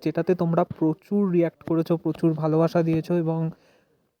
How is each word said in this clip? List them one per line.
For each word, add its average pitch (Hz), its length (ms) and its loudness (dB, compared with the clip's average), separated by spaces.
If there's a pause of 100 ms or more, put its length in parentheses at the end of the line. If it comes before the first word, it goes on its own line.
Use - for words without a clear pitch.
যেটাতে 170 320 0
তোমরা 175 280 0
প্রচুর 185 680 -2
রিয়্যাক্ট 170 320 0
করেছো, 165 340 0
প্রচুর 160 360 0
ভালোবাসা 160 500 2
দিয়েছো 165 340 0
এবং 160 340 -2 (680)